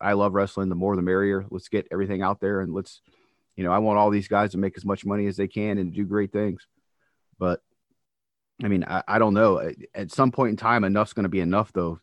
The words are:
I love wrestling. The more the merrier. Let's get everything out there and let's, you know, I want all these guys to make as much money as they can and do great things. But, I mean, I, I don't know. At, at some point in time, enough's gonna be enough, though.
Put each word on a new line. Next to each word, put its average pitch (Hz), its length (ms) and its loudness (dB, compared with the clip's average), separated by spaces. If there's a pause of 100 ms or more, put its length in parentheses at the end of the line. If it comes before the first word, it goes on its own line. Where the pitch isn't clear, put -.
I 101 140 0
love 101 200 2
wrestling. 98 340 -2
The 90 60 -2
more 95 220 0
the 90 60 -2
merrier. 98 480 0
Let's 92 180 -12
get 101 240 -2
everything 95 300 -4
out 98 180 -2
there 98 220 -2
and 85 120 -6
let's, - 280 -10 (520)
you 95 80 -8
know, 87 80 -2
I 95 80 2
want 107 200 2
all 104 120 6
these 104 160 0
guys 104 260 2
to 92 60 -4
make 98 180 -2
as 87 80 -12
much 98 200 -4
money 101 220 -2
as 92 100 -4
they 98 100 -2
can 104 320 -4
and 90 160 -4
do 101 100 -4
great 98 280 -2
things. 104 340 -4 (720)
But, 90 240 -2 (1000)
I - 20 -4
mean, 98 180 2
I, 92 220 -4
I 107 140 2
don't 107 140 4
know. 101 260 6
At, 76 160 -6 (180)
at 95 160 -8
some 131 220 2
point 127 180 2
in 107 60 -2
time, 117 260 2
enough's 101 300 2
gonna 98 160 -2
be 92 120 0
enough, 95 320 0
though. 85 300 -4